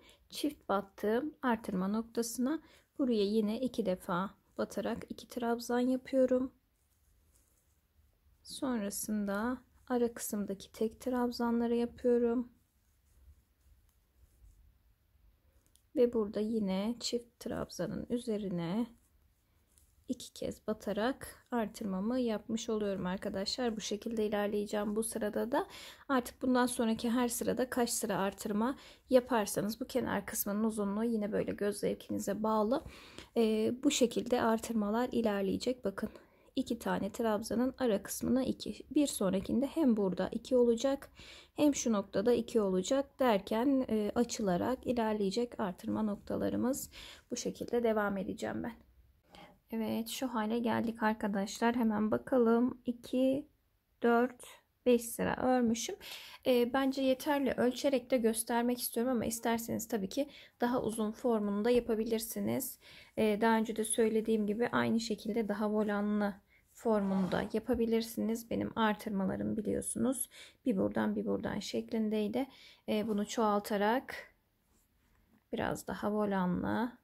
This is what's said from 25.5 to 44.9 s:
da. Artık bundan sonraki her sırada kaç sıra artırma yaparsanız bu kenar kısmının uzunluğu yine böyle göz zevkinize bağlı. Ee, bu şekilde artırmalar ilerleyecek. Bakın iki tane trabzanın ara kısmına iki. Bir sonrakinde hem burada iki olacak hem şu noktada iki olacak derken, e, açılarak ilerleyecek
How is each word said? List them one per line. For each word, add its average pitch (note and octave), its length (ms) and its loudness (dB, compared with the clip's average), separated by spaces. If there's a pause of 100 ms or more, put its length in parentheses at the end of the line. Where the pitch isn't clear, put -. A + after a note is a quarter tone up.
da. E4 160 0 (420)
Artık B3 320 -2
bundan B3+ 240 4
sonraki A#3 440 0
her A#3+ 180 2
sırada A#3 420 0
kaç A#3+ 200 0
sıra G#3 280 -2
artırma G#3 600 -2 (320)
yaparsanız A3+ 720 2
bu B3+ 40 -8
kenar G3+ 400 -2
kısmının G#3 380 -2
uzunluğu G#3+ 400 -2
yine G#3+ 280 -2
böyle F#3+ 200 0
göz G3+ 260 -2
zevkinize G3+ 680 -4
bağlı. A3 400 2 (540)
Ee, A3 360 2 (100)
bu C#4+ 80 4
şekilde A#3 500 2
artırmalar A3+ 720 0
ilerleyecek. G3+ 720 0
Bakın G3 240 -4 (460)
iki B3+ 240 -2
tane F#3 320 -2
trabzanın A3+ 640 0
ara G#3+ 260 2
kısmına A#3+ 400 0
iki. - 420 -6 (100)
Bir C#4+ 120 4
sonrakinde G3+ 580 0
hem C4+ 320 2
burada F#3 340 0
iki B3 260 0
olacak B3 540 2 (440)
hem D4 200 4
şu - 160 0
noktada G#3 420 2
iki A3+ 280 2
olacak G3 580 0
derken, B3 720 4
e, G#3+ 260 0
açılarak A3+ 720 0
ilerleyecek A3 720 0